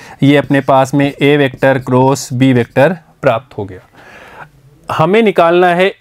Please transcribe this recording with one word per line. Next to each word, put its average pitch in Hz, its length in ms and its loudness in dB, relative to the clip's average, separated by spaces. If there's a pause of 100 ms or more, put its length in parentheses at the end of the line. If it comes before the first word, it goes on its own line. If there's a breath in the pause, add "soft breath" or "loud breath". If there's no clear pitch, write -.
(220 loud breath)
ये 139 160 2
अपने 139 240 0
पास 135 320 0
में 143 180 -2
ए 143 260 0
वेक्टर 135 420 0
क्रॉस 131 540 0
बी 131 200 2
वेक्टर 135 420 0 (260)
प्राप्त 117 360 -4
हो 104 80 -8
गया। 92 140 -18 (1080 loud breath)
हमें 180 320 0
निकालना 180 480 2
है 180 180 0 (140)